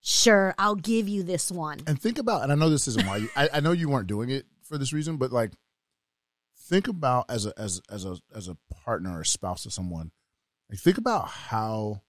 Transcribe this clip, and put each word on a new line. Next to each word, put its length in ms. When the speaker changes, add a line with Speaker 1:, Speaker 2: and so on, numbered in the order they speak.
Speaker 1:
Sure, 560
I'll 180
give 320
you 160
this 280
one." 360
Speaker 2:
And 140
think 160
about, 260
and 80
I 40
know 140
this 200
isn't 180
why 100
you, 180
I, 180
I 80
know 100
you 160
weren't 200
doing 240
it 140
for 140
this 140
reason, 260
but, 140
like, 220
think 200
about 420
as 160
a, 140
as, 200
as 140
a, 120
as 140
a 100
partner 360
or 40
spouse 380
to 80
someone, 400
like, 120
think 180
about 300
how 800